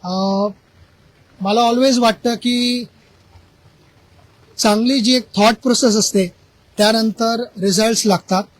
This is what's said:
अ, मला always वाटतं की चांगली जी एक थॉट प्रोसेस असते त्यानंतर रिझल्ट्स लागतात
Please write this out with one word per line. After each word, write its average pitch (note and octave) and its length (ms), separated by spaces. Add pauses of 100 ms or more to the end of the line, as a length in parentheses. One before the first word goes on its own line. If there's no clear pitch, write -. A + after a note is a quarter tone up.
अ, G3 440 (920)
मला G#3 200
always B3 380
वाटतं A#3 340
की B3 520 (1700)
चांगली A3+ 420
जी B3 160
एक B3 80 (120)
थॉट G#3+ 180 (100)
प्रोसेस A#3+ 320
असते G3 320 (500)
त्यानंतर A3+ 680 (180)
रिझल्ट्स G#3 440
लागतात F#3+ 380 (160)